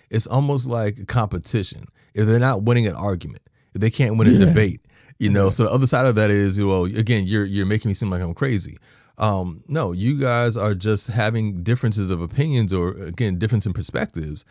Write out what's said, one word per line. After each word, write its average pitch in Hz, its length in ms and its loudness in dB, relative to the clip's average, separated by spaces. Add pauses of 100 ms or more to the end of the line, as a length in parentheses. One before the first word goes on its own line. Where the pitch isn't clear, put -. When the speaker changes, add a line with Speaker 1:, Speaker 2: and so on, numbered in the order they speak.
Speaker 1:
It's 110 180 -2
almost 139 400 0
like 110 320 -4
a 92 60 -12
competition. 101 800 -4 (280)
If 107 140 2
they're 113 120 4
not 120 240 0
winning 120 240 2
an 90 80 -4
argument, 87 460 -6 (320)
if 92 80 -4
they 110 80 4
can't 113 280 0
win 143 100 6
a 247 40 8
Speaker 2:
Yeah. 196 140 6
Speaker 1:
debate, 98 360 4 (380)
you 107 100 0
know, 98 160 4
Speaker 2:
Yeah. 95 60 4
Speaker 1:
so 123 120 0
the 104 80 2
other 131 160 2
side 131 180 2
of 120 100 2
that 107 140 4
is, 101 300 2
well, 95 260 2
again, 107 420 0
you're, 104 180 0
you're 98 200 -2
making 107 240 0
me 98 40 0
seem 101 160 -4
like 90 120 -2
I'm 85 120 -4
crazy. 98 440 -4 (400)
Um, 92 500 -2
no, 135 240 -2
you 113 260 -2
guys 120 380 0
are 104 180 0
just 98 340 -2
having 107 540 -2
differences 107 480 0
of 85 120 -2
opinions 120 500 0
or, 90 200 -2
again, 92 460 -6
difference 107 280 0
in 95 80 -4
perspectives, - 760 -6